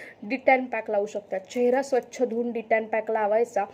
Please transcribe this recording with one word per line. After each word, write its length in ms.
डिटॅन 420
पॅक 260
लावू 140
शकता. 340
चेहरा 420
स्वच्छ 420
धुवून 280
डिटॅन 340
पॅक 260
लावायचा 640